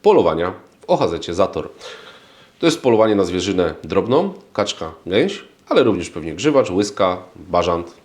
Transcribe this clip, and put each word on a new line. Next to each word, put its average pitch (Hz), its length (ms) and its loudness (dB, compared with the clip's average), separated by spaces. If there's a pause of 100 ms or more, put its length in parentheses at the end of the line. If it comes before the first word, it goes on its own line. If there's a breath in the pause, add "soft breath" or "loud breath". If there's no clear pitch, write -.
polowania 90 500 4 (280)
w - 100 -10
O 175 60 4
H 117 120 0
Z-cie 82 260 -6
Zator. 87 340 -2 (880 loud breath)
To 170 80 0
jest 156 160 0
polowanie 110 320 4
na 98 100 2
zwierzynę 90 500 -2 (100)
drobną, 120 480 0 (200)
kaczka, 85 400 -6 (140)
gęś, 143 380 0 (240)
ale 190 140 4
również 98 280 0
pewnie 80 240 -10
grzywacz, 131 360 0
łyska, 92 520 -2 (140)
bażant. 87 580 -4 (100)